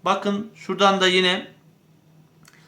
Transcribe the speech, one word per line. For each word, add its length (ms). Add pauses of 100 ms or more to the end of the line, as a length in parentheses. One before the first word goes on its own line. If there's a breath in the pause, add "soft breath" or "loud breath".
Bakın 500
şuradan 460
da 60
yine 400 (1200 soft breath)